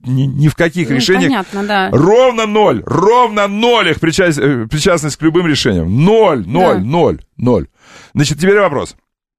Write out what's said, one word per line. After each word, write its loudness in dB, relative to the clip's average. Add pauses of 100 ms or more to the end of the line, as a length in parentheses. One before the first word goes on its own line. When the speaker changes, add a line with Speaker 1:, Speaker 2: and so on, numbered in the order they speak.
Speaker 1:
ни, -4
ни 0
в -2
каких -2
Speaker 2:
Ну, -2
Speaker 1:
решениях 0
Speaker 2:
понятно, -8
да. -2
Speaker 1:
ровно 2
ноль, 0
ровно 0
ноль 0
их -4
причаст-, 0
э, 0
причастность -2
к -12
любым 0
решениям. 0
Ноль, 2
ноль, 0
Speaker 2:
Да. -4
Speaker 1:
ноль, -2 (180)
ноль. 0 (460)
Значит, -2
теперь 2
вопрос. -2 (420)